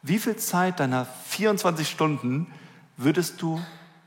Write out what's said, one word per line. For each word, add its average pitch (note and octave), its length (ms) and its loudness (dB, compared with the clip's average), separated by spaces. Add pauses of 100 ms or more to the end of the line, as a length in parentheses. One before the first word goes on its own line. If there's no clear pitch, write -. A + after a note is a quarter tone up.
Wie F3+ 180 0
viel A3 160 -2
Zeit F3+ 460 0
deiner B2+ 240 2
vierundzwanzig F#3 840 0
Stunden D3 640 0 (440)
würdest E3 440 0
du E3 220 -2 (440)